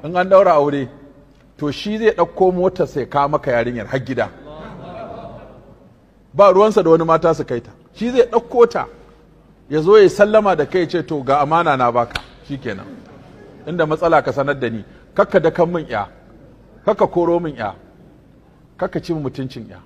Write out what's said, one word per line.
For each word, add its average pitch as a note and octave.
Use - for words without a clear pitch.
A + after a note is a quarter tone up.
In E3+
an F#3
ɗaura F#3+
aure, C#3+
to D3
shi G#3
zai A3
ɗauko F3+
motar F3+
sai C3+
ka C#3+
maka D3
yarinyar A#2
har C3+
gida. A2+
Ba G3
ruwansa G3+
da E3
wani E3
mata E3
su C#3+
kai A#2+
ta. -
Shi A#3
zai B3+
ɗauko A#3
ta, D3+
ya D#3
zo G3+
ya F#3+
sallama G#3
da D3+
kai, F3+
ce, E3
"To, D3+
ga C3+
amana D#3
na B2
baka." A#2+
Shikenan. A2
Inda E3
matsala D#3+
ka C#3+
sanar C#3
da B2
ni, A2
kakka G3+
da -
kan E3+
min E3+
ƴa, G#2
kakka G3+
koro E3+
min D#3
ƴa, G#2
kakka E3+
ci E3+
mutuncin C3
ƴa. F#2